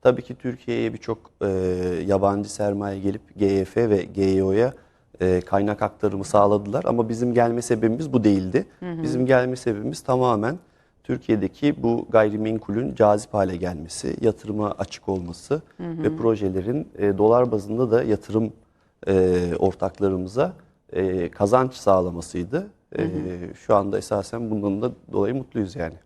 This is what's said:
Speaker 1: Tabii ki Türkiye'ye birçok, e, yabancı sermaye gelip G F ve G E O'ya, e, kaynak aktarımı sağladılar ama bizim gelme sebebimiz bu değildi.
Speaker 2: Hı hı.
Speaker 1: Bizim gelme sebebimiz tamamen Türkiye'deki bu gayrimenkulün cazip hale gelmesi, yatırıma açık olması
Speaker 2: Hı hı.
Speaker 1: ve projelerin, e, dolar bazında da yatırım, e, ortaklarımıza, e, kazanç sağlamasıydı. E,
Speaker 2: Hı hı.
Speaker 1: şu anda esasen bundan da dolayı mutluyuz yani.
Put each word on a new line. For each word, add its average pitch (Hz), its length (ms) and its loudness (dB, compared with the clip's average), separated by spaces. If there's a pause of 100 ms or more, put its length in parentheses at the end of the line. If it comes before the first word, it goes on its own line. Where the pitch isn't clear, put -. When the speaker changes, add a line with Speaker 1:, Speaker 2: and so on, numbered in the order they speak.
Speaker 1:
Tabii 127 200 4
ki 127 120 -14
Türkiye'ye 117 580 -4
birçok, 110 260 -8 (240)
e, 101 60 0 (580)
yabancı 101 460 2
sermaye 101 480 -2
gelip 98 380 -4
G 98 260 2
F 117 260 0
ve 98 120 4
G 98 200 -4
E 95 200 4
O'ya, 107 300 2 (480)
e, 92 200 2
kaynak 101 420 -2
aktarımı 98 420 -2
sağladılar 104 600 2
ama 117 240 0
bizim 117 260 -2
gelme 117 280 2
sebebimiz 120 500 0
bu 117 120 2
değildi. 98 420 2 (140)
Speaker 2:
Hı 180 120 -10
hı. 165 100 -8
Speaker 1:
Bizim 127 240 -2
gelme 127 300 2
sebebimiz 120 440 -6
tamamen 127 580 0 (460)
Türkiye'deki 123 800 -2
bu 117 280 0
gayrimenkulün 110 840 0
cazip 107 400 2
hale 95 220 0
gelmesi, 85 640 -8
yatırıma 104 580 -2
açık - 300 -8
olması 95 540 -6 (140)
Speaker 2:
Hı 180 60 -14
hı. 170 200 -8
Speaker 1:
ve 156 140 0
projelerin, 107 720 -2 (100)
e, 101 200 2
dolar 117 340 4
bazında 110 380 -2
da 117 120 4
yatırım, 107 500 -2 (560)
e, 92 300 4 (200)
ortaklarımıza, 95 960 -2 (400)
e, 90 380 -2
kazanç 127 440 2
sağlamasıydı. 90 920 0 (320)
E, - 40 -2
Speaker 2:
Hı 95 40 -2
hı. 92 40 -4 (440)
Speaker 1:
şu - 200 0
anda 101 240 2
esasen 110 520 -4
bundan 101 320 -2
da 123 80 -2 (220)
dolayı 101 220 0
mutluyuz 113 420 -6
yani. 82 180 -6 (120)